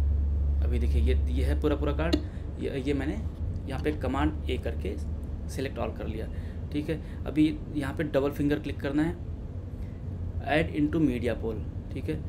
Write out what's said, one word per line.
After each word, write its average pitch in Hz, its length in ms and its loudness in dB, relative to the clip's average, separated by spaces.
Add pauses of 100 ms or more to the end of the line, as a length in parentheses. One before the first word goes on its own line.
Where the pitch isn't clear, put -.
(600)
अभी 120 180 2
देखिए 120 240 4
ये, 123 120 6 (140)
ये 123 140 2
है 143 180 4
पूरा, 147 140 4
पूरा 143 180 2
card, 160 220 2 (440)
ये, - 200 -2
ये 139 140 0
मैंने 135 260 0 (500)
यहाँ 131 140 -4
पे - 100 2
कमांड 135 400 2 (140)
A 127 160 0
करके 101 320 -2 (540)
select 127 300 -4
all 110 180 -2
कर 110 100 -4
लिया, 110 200 -4 (460)
ठीक 147 160 -2
है। 151 100 -2 (260)
अभी 156 200 4 (280)
यहाँ 139 220 -2
पे 165 100 -2
double 139 260 2
finger 147 280 2
click 147 200 -4
करना 147 240 2
है, 170 120 2 (1400)
add 160 220 2
into 156 300 4
media 120 320 2
pool, 110 260 -2 (300)
ठीक 143 160 -4
है, 156 200 -2